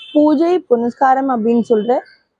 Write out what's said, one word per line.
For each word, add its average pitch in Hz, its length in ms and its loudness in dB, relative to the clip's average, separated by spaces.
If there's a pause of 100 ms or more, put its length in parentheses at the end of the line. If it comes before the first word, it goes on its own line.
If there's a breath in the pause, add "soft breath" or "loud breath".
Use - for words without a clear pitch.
பூஜை 302 500 0
புனஸ்காரம் 262 680 -2
அப்படின்னு 233 380 -2
சொல்ற 226 240 0 (480)